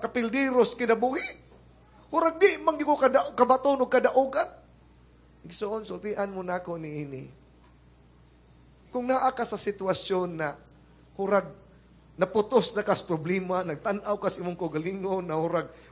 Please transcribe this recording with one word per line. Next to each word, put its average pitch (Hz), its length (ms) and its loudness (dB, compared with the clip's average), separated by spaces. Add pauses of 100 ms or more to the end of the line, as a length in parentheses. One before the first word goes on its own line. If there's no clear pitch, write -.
kapildiros 247 720 0
kinabuhi. 247 480 0 (880)
Hurag 320 240 8
di, 339 240 6
man 311 160 -12
gyud 294 160 -6
ko 285 80 2
kada-, 262 320 4
kabaton 254 480 4
o 247 80 0
kadaugan." 262 600 2 (960)
Igsoon, 208 440 -8
sultian 196 440 -6
mo 185 120 -8
na 180 160 -4
ako 170 160 -10
niini. 147 520 -12 (1600)
Kung 247 160 -4
naa 262 240 2
ka 240 160 -6
sa 214 80 -6
sitwasyon 190 800 -2
na 151 200 -4 (640)
hurag 196 440 -2 (500)
naputos 208 640 2
na 208 80 -2
kas 202 160 0
problema, 180 640 -2
nagtan-aw 202 560 -4
ka 196 80 0
sa - 80 -6
imong 175 160 -6
kaugalingon, 180 720 -6
na 160 80 -6
hurag 160 340 -2 (240)